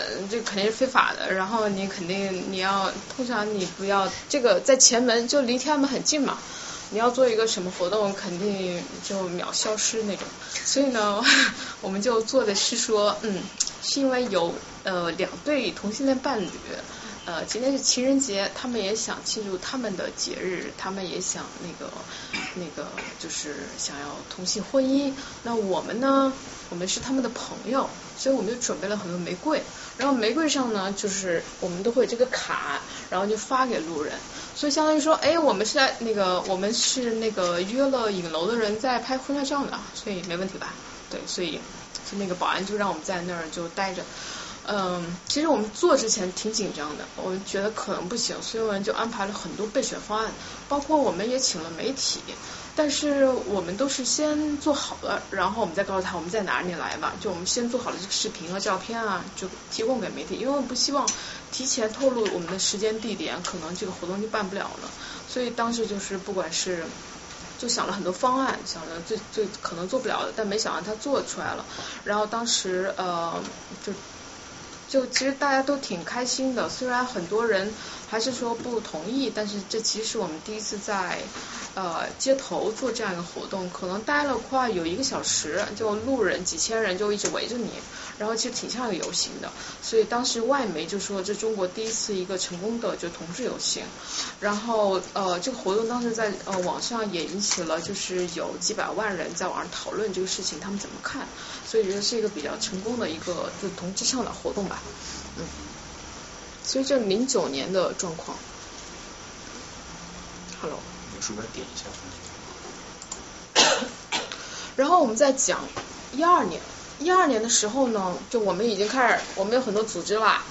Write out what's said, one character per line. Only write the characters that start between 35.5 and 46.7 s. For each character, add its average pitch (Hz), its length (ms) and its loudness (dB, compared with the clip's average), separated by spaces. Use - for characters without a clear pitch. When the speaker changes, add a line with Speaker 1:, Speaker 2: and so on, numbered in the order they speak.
Speaker 1:
们 196 100 2
是 220 120 0
在 269 240 6
那 226 120 0
个， 185 360 4
我 190 80 2
们 202 180 2
是 240 380 2
那 220 180 2
个 175 320 2
约 233 220 2
了 247 280 4
影 175 200 -2
楼 160 160 2
的 233 80 2
人 214 240 2
在 254 180 2
拍 262 200 0
婚 277 200 -2
纱 285 60 0
照 277 220 0
呢， - 140 -4
所 - 180 -6
以 180 120 -4
没 170 120 -4
问 190 120 0
题 185 100 -8
吧？ - 160 -8
对， - 160 -6
所 - 160 -2
以 165 160 -2
就 196 80 -6
那 202 80 -2
个 180 80 0
保 175 140 0
安 160 180 0
就 202 100 -4
让 202 140 2
我 170 60 0
们 156 80 -8
在 180 180 -2
那 175 140 -4
儿 165 160 -4
就 170 180 -4
待 196 240 -2
着。 175 80 -6
嗯， 180 320 0
其 294 140 0
实 320 60 2
我 294 80 6
们 214 160 2
做 339 260 6
之 220 120 2
前 185 240 0
挺 220 200 -2
紧 202 220 0